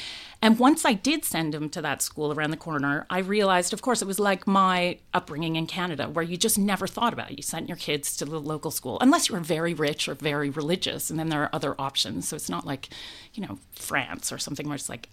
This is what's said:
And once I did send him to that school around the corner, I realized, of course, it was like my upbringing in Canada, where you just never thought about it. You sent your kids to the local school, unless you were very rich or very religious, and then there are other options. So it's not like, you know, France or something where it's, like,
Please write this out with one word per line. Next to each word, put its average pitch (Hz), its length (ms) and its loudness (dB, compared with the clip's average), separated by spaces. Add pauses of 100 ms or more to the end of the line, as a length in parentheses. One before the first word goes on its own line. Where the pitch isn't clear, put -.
(420)
And 220 160 8
once 285 280 6
I 277 80 6
did 285 320 0
send 160 280 -2
him 151 180 -4
to 175 100 -6
that 147 200 -2
school 151 300 -2
around 151 200 0
the 160 60 -4
corner, 143 520 0
I 185 100 0
realized, 190 540 4
of 208 80 -4
course, 247 200 2
it 190 60 -4
was 190 100 -2
like 202 300 2
my 185 520 4 (140)
upbringing 160 440 -2
in 160 100 -2
Canada, 165 400 -4
where 165 160 -2
you 170 140 -4
just 220 200 2
never 196 300 2
thought 226 240 0
about 127 200 -8
it. - 60 -10
You - 60 -12
sent 165 240 -6
your 175 80 -6
kids 147 400 -2
to - 80 -4
the 156 160 -4
local 151 320 -4
school, 120 300 -4
unless 294 260 6
you 233 80 -4
were 175 60 -2
very 165 320 0
rich 151 340 0
or 156 60 -6
very 143 360 0
religious, 151 600 -2
and 156 100 -2
then 160 80 -2
there 151 160 0
are - 80 0
other 143 260 -2
options. - 520 -4
So 156 80 -6
it's - 120 -8
not 170 160 -4
like, 139 220 -6 (460)
you 196 120 -8
know, 101 140 -10 (120)
France - 600 -4
or 127 60 -6
something 147 320 -6
where 147 60 -4
it's, 135 120 -8
like, - 260 -12